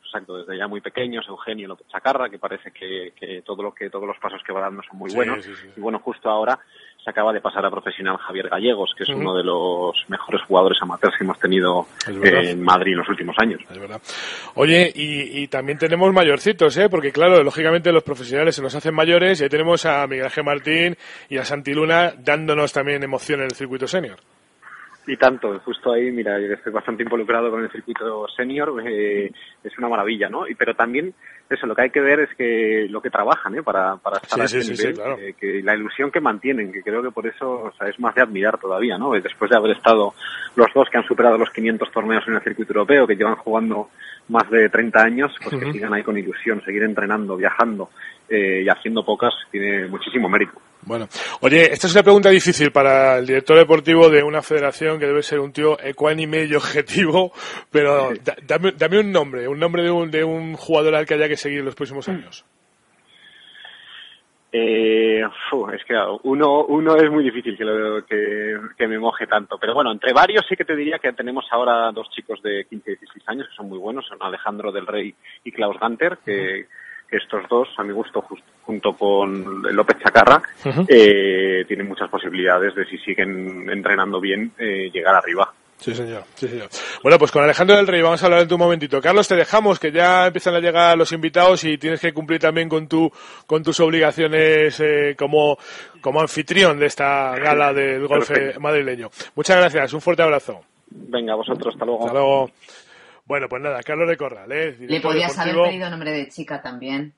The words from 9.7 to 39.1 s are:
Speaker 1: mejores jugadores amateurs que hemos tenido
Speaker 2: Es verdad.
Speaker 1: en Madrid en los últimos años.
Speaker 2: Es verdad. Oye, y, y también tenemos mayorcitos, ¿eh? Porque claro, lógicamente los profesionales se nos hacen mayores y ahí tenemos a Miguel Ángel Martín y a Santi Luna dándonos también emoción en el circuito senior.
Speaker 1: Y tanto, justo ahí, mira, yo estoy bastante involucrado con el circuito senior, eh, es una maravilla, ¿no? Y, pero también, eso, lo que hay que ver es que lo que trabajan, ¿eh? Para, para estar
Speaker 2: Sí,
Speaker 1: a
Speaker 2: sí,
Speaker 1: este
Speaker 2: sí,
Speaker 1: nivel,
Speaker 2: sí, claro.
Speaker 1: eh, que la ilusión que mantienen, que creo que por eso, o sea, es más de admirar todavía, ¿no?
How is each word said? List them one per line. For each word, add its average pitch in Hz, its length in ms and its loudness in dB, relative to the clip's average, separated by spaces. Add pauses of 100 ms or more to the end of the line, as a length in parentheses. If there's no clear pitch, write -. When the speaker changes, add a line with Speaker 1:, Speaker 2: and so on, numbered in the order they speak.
Speaker 1:
mejores 98 360 -6
jugadores 92 380 4
amateurs 90 360 -2
que 101 60 -4
hemos 92 160 -4
tenido 90 480 0 (200)
Speaker 2:
Es 98 120 -10
verdad. 90 240 4
Speaker 1:
en 90 180 -4
Madrid 92 300 2
en 87 80 -2
los 85 100 -6
últimos 87 300 -6
años. 110 220 -2 (100)
Speaker 2:
Es 92 80 -18
verdad. 101 220 -16 (520)
Oye, 160 400 4
y, 143 480 -8
y 139 60 -8
también 139 320 -6
tenemos 170 340 2
mayorcitos, 165 640 2
¿eh? 196 120 4
Porque 151 220 -2
claro, 170 300 6
lógicamente 160 500 0
los 160 120 4
profesionales 139 520 -2
se 143 60 -8
nos 131 140 -6
hacen 156 180 -4
mayores 170 460 4
y 143 60 2
ahí 143 40 0
tenemos 160 380 0
a 143 180 0
Miguel 135 200 -6
Ángel 151 180 -6
Martín 151 540 0 (300)
y 139 100 -6
a 123 80 -4
Santi 139 280 -6
Luna 165 420 2
dándonos 147 560 0
también 143 300 -2
emoción 139 380 -4
en 135 80 -4
el 123 80 -8
circuito 131 320 -8
senior. 143 320 -6 (880)
Speaker 1:
Y 135 100 -6
tanto, 120 440 2
justo 123 300 -4
ahí, 123 200 0
mira, 104 280 -4
yo 101 140 -4
estoy 107 180 -10
bastante 110 300 -6
involucrado 117 480 -2
con 113 140 -6
el 110 80 -10
circuito 110 640 -10
senior, 135 500 -6
eh, 104 460 -4 (320)
es - 160 -16
una 120 100 -6
maravilla, 104 400 -4
¿no? 151 180 -8
Y, 117 60 -10
pero 117 220 -2
también, 127 400 -4 (340)
eso, 135 160 -6
lo 110 80 -6
que 123 100 0
hay 127 60 0
que 143 120 0
ver 139 180 2
es 143 160 -2
que 113 560 -2
lo 107 100 -8
que 127 80 -8
trabajan, 107 460 -2
¿eh? 156 80 -8
Para, 95 320 -2
para 98 220 -6
estar - 200 -6
Speaker 2:
Sí, - 40 -2
Speaker 1:
a 110 60 -2
Speaker 2:
sí, 110 120 -4
Speaker 1:
este 120 160 -6
Speaker 2:
sí, - 80 -4
Speaker 1:
nivel, - 120 -2
Speaker 2:
sí, 104 60 -12
claro. 127 160 -6
Speaker 1:
eh, 98 220 -14
que 98 240 -4
la 104 100 0
ilusión 107 380 -4
que 175 80 -2
mantienen, 117 520 -4
que 95 120 -14
creo 110 180 -4
que 127 80 -6
por 110 160 -10
eso, 127 240 -8
o 113 260 -8
sea, 101 120 -8
es 104 120 -10
más 117 140 -2
de 127 80 2
admirar 104 380 0
todavía, 95 400 -4
¿no? 127 160 -2